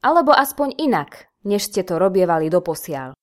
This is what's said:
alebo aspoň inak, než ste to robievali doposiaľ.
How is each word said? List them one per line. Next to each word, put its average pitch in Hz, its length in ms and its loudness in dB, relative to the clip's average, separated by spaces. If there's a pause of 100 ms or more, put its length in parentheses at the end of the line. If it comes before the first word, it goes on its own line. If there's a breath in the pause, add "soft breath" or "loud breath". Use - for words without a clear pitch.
alebo 294 320 4
aspoň 277 480 0
inak, 190 480 -4 (160)
než 202 240 -2
ste 185 160 -4
to 175 80 -4
robievali 170 560 2
doposiaľ. 151 720 -4